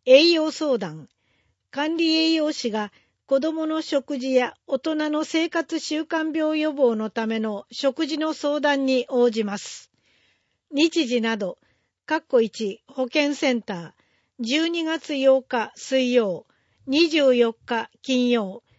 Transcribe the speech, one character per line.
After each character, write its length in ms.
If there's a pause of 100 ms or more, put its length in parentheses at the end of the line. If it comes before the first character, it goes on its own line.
栄 260
養 200
相 280
談。 300 (600)
管 260
理 180
栄 180
養 200
士 180
が 220 (340)
子 140
ど 120
も 140
の 140
食 380
事 160
や 200 (120)
大 120
人 320
の 140
生 240
活 300
習 240
慣 340
病 240
予 120
防 220
の 140
た 180
め 140
の 300
食 360
事 120
の 160
相 260
談 240
に 240
応 220
じ 140
ま 120
す。 340 (800)
日 360
時 140
な 160
ど、 220 (460)
か 120
っ 120
こ 140
一、 440
保 200
健 280
セ 200
ン 80
タ 120
ー、 180 (480)
十 280
二 160
月 320
八 260
日 320
水 380
曜、 340 (400)
二 220
十 260
四 200
日 360 (120)
金 260
曜、 340 (160)